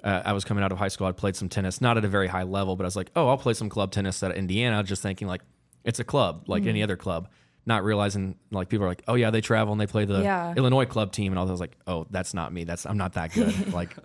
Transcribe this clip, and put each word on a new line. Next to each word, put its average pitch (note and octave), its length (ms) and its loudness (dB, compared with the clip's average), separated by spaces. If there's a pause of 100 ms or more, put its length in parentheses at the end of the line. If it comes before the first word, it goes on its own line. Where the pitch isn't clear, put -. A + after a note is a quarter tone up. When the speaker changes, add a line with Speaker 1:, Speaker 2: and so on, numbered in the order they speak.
Speaker 1:
uh, G2 220 2
I G#2 80 2
was G2 120 -2
coming G#2 180 2
out F#2+ 80 2
of F2+ 60 -4
high G2+ 100 0
school. F#2+ 200 -2
I'd F2+ 100 -2
played G2 180 0
some F#2 140 -4
tennis, F#2+ 320 -2
not A#2+ 160 4
at G#2+ 80 0
a - 20 2
very G2 200 2
high F#2 160 -2
level, F#2+ 320 -2
but F#2+ 80 -4
I F2+ 40 -2
was F#2 80 -4
like, F#2+ 200 -6
"Oh, E3 120 4
I'll C3+ 100 4
play B2+ 160 2
some G#2+ 160 -4
club F#2+ 220 0
tennis G2 320 0
at F#2 120 0
Indiana," G#2 480 2
just G#2 180 -2
thinking, G2 260 -4
like, F#2 140 -4 (420)
"It's A#2 160 -2
a A#2+ 40 -2
club," F#2+ 440 0
like G2+ 140 0
Speaker 2:
Mm-hmm. G2+ 80 0
Speaker 1:
any G#2+ 140 2
other G2+ 140 0
club, E2+ 320 -4 (360)
not A2 180 2
realizing, G2+ 540 0 (120)
like, F#2 200 -4
people G#2 160 2
are F2+ 40 2
like, F2+ 180 -6
"Oh, A#2 80 2
yeah, A#2 140 4
they A2 120 2
travel A2 320 2
and G#2+ 80 0
they G2+ 60 0
play G#2 180 2
the G2 160 2
Speaker 2:
Yeah. F3 340 0
Speaker 1:
Illinois C3 300 4
club A2 260 -2
team." G2 220 -2
And F#2 60 0
all F#2 60 2
that. F#2 60 0
I - 20 0
was F2+ 80 -4
like, E2+ 240 -10
"Oh, E2+ 240 -4
that's F#2 240 -4
not E2 200 -4
me. F2 100 -6
That's, E2+ 220 -6
I'm G#2 120 -2
not F#2 160 0
that E2 200 -4
good." G3 400 0
Speaker 2:
<laughs> - 0 -
Speaker 1:
Like, F2 320 -4